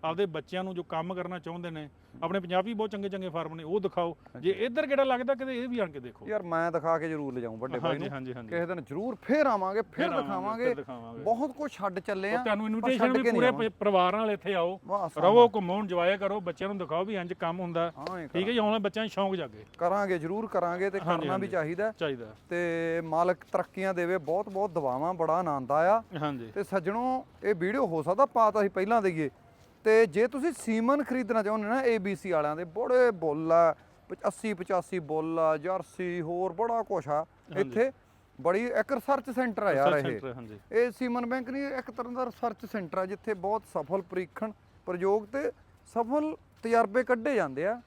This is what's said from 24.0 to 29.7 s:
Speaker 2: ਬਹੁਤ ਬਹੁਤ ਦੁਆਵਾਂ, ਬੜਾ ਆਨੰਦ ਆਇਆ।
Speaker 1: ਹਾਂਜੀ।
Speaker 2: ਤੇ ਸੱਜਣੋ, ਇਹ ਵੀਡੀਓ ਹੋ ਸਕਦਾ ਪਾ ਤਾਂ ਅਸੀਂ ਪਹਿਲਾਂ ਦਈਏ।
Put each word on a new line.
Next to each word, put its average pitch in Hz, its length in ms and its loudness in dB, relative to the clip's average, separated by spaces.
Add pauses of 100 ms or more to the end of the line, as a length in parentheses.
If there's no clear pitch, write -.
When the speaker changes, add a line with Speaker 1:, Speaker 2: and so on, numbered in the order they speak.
Speaker 2:
ਬਹੁਤ 170 300 -2
ਬਹੁਤ 196 220 -2
ਦੁਆਵਾਂ, 151 440 0
ਬੜਾ 160 200 2
ਆਨੰਦ 143 380 0
ਆਇਆ। 185 300 4 (200)
Speaker 1:
ਹਾਂਜੀ। 127 320 -4
Speaker 2:
ਤੇ 202 80 -4
ਸੱਜਣੋ, 226 640 -2 (160)
ਇਹ 208 120 2
ਵੀਡੀਓ 202 320 0
ਹੋ 165 160 -2
ਸਕਦਾ 190 240 4
ਪਾ 220 240 4
ਤਾਂ 214 100 2
ਅਸੀਂ 196 100 2
ਪਹਿਲਾਂ 208 320 2
ਦਈਏ। 160 280 0 (540)